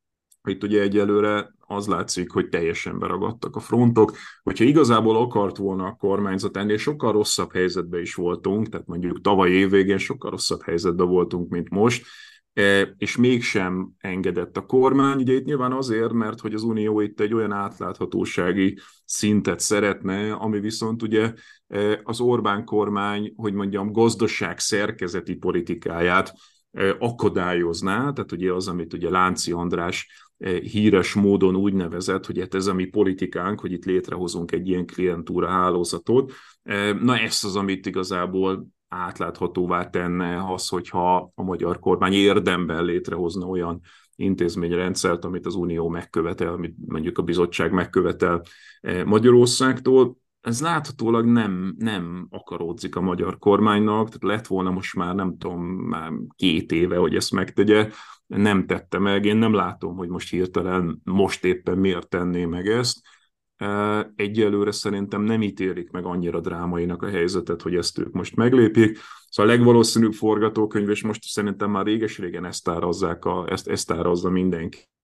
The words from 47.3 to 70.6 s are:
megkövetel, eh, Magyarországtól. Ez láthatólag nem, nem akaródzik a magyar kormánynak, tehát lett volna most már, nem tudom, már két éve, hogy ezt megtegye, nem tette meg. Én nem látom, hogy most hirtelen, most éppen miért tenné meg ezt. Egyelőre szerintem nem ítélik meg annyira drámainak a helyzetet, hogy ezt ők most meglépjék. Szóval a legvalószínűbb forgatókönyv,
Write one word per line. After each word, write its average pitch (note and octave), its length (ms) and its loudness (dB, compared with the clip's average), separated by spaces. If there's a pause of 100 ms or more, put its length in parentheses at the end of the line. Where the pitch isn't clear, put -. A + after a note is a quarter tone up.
megkövetel, F2 680 0 (380)
eh, F2+ 240 -4
Magyarországtól. B2 1160 6 (200)
Ez A#2 200 -4
láthatólag B2+ 640 0
nem, G2 540 2
nem F2+ 520 -6
akaródzik F2 640 -8
a F2+ 40 -2
magyar F2+ 380 -2
kormánynak, G#2+ 680 4
tehát - 160 -14 (140)
lett A2 100 -6
volna F#2 240 -2
most F#2+ 240 -6
már, F2+ 200 -4
nem F#2+ 240 -4
tudom, F2+ 260 -8
már F2 480 -6 (240)
két E2+ 360 0
éve, F2 240 0
hogy F2 180 2
ezt - 180 -2
megtegye, G#2 560 4 (380)
nem G2+ 400 2
tette F2+ 320 -2
meg. G2+ 260 0
Én G#2 120 4
nem A2 180 4
látom, F#2 420 -2
hogy F#2 120 -8
most F2 220 -8
hirtelen, F2+ 720 -2
most F#2+ 400 0
éppen F2+ 340 0
miért F#2+ 300 0
tenné F2 360 -2
meg F2 240 -4
ezt. A#2+ 300 0 (1200)
Egyelőre G#2 540 2
szerintem G2+ 520 -4
nem A2 200 0
ítélik F#2+ 480 -4
meg F2+ 140 -8
annyira F2 360 -4
drámainak F2 640 -4
a F#2+ 60 -6
helyzetet, F2 540 -2
hogy F2 120 -4
ezt F2 240 -2
ők - 140 -6
most - 240 -6
meglépjék. A2+ 600 6 (300)
Szóval G#2 240 4
a - 20 6
legvalószínűbb A#2 580 6
forgatókönyv, G#2+ 760 0